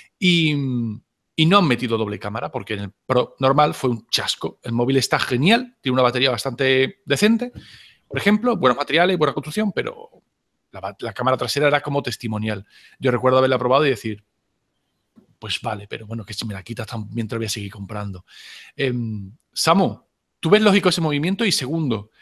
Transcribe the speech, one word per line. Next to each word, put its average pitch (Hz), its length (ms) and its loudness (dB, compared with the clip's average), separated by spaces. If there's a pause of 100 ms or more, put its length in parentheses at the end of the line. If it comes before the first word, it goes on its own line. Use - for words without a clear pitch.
(180)
Y, 170 380 4 (800)
y 160 100 4
no 190 120 6
han 185 100 4
metido 117 300 0
doble 104 200 -4
cámara 104 320 -8
porque 110 240 -6
en 101 60 -6
el 98 120 -8 (140)
Pro 123 320 0
normal 147 360 4
fue 131 160 -2
un 117 180 -4
chasco. - 540 -4
El 117 100 -6
móvil 123 240 2
está 135 240 2
genial, 190 600 2
tiene 127 140 -2
una 127 80 4
batería 127 280 4
bastante 131 760 0
decente, 220 480 2 (560)
por - 100 -6
ejemplo, 214 380 2
buenos 127 200 2
materiales, 165 420 2
buena 147 160 2
construcción, 175 380 -4
pero - 360 -8 (640)
la 98 100 -14
ba-, 98 200 -8
la 117 120 -6
cámara 127 240 0
trasera 135 320 0
era 143 120 2
como 139 220 -2
testimonial. 110 600 -6 (360)
Yo 127 100 2
recuerdo 123 280 2
haberla 131 200 2
probado 127 260 2
y 143 60 2
decir, 110 320 -6 (1160)
"Pues 107 220 -8
vale, 104 280 -6
pero 110 180 -10
bueno, 113 180 -8
que 104 100 -12
si - 120 -8
me 104 80 -8
la 95 80 -12
quitas 110 240 -10
también 110 400 -6
te 113 80 -8
la 113 60 -4
voy 110 60 -4
a 104 40 -6
seguir 101 220 -8
comprando". 101 520 -10 (520)
Em, 117 560 -4 (200)
Samu, 160 460 2 (420)
¿tú 160 100 -2
ves 208 120 6
lógico 196 260 4
ese 170 140 0
movimiento? 160 420 -2
Y 208 80 0
segundo, 131 580 -4 (100)